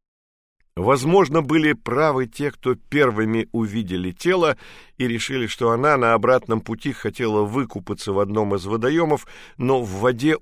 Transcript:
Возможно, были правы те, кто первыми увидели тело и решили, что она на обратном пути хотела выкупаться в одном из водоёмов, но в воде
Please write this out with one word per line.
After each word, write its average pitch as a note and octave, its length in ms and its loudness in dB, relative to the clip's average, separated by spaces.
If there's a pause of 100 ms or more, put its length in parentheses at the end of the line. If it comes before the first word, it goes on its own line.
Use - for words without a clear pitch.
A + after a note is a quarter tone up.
(760)
Возможно, C#3 640 2
были D3+ 320 2
правы C3 540 -2
те, C#3 240 -6
кто B2+ 240 -2
первыми A2+ 800 0
увидели G2 600 -4
тело E3+ 460 0 (400)
и B2+ 100 -2
решили, A#2 380 -4
что A#2 240 0
она C#3 260 2
на A#2 160 2
обратном A2+ 480 2
пути A2+ 320 -6
хотела G#2+ 520 0
выкупаться G#2 680 -6
в F#2+ 60 0
одном G#2 360 0
из F#2 120 -4
водоёмов, C#3+ 600 0 (300)
но B2+ 260 0
в A2 60 -6 (120)
воде B2+ 420 2